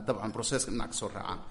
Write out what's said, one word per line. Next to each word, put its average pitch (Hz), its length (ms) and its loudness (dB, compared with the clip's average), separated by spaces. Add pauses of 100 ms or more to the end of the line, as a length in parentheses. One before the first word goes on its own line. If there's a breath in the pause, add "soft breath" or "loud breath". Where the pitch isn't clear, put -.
dabcan 107 260 2
process-ka 113 400 2
dhinac 113 180 0
ka - 40 -8
soo - 160 -2
raacaan. 92 300 -2 (120)